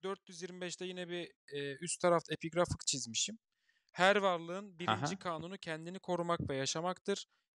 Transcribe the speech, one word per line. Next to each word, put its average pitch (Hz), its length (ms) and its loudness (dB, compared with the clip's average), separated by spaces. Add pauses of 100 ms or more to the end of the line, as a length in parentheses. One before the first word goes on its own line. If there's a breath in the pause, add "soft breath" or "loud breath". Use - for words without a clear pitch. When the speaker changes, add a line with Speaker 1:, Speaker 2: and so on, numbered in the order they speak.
Speaker 1:
dört 190 260 -6
yüz 170 120 -14
yirmi 180 200 -10
beşte 180 240 -6
yine 180 240 -6
bir, 175 220 -6 (220)
e, 143 280 -4
üst 170 200 -4
tarafta 170 320 6
epigrafik 165 540 0
çizmişim. 131 500 -2 (540)
"Her 190 240 8
varlığın 185 640 0
birinci 170 120 0 (100)
Speaker 2:
Hı 151 140 0
hı. 196 40 -16
Speaker 1:
kanunu 175 380 -6
kendini 170 420 -8
korumak 170 500 0
ve 143 80 -2
yaşamaktır. 175 680 -2 (300)